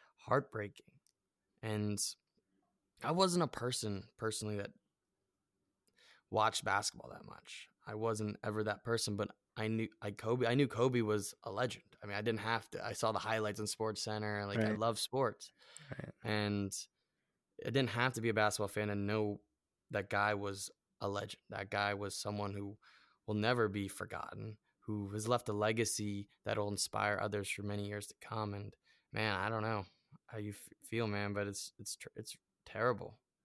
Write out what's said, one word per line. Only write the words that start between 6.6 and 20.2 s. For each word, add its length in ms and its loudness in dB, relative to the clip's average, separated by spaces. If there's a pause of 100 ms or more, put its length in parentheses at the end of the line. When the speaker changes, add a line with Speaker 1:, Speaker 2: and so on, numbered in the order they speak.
Speaker 1:
basketball 480 0
that 140 -14
much. 420 -16 (180)
I 80 -6
wasn't 480 0
ever 220 0
that 180 -2
person, 340 0
but 120 -2 (280)
I 120 -2
knew, 200 0 (140)
I, 80 -2
Kobe, 360 0
I 80 4
knew 120 6
Kobe 360 4
was 320 2 (100)
a 60 -6
legend. 340 -2 (180)
I 40 -12
mean, 100 -4
I 60 -2
didn't 180 0
have 300 0
to. 140 -6
I 80 -4
saw 200 2
the 60 0
highlights 420 0
on 60 -2
SportsCenter. 800 -2
Like, 120 0
I 120 4
Speaker 2:
Right. 80 0
Speaker 1:
love 200 2
sports. 540 -2 (380)
Speaker 2:
Right. 200 -8 (140)
Speaker 1:
And 480 0 (920)
I 60 -2
didn't 200 2
have 240 2
to 60 -2
be 100 4
a 40 2
basketball 340 4
fan 220 0
and 160 0
know 340 0 (500)
that 200 -2
guy 240 4